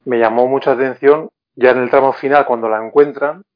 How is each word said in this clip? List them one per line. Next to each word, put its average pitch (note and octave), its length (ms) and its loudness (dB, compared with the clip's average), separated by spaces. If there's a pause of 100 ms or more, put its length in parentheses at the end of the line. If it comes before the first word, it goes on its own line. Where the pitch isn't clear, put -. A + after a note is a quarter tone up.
me B2 120 -2
llamó A#2 280 2
mucha C3+ 260 -2
atención, C3+ 580 0 (240)
ya B2+ 180 2
en B2 60 0
el B2 120 -2
tramo C3+ 240 2
final, C#3+ 320 0
cuando A#2 240 -4
la G#2+ 140 -4
encuentran D3 580 -2 (140)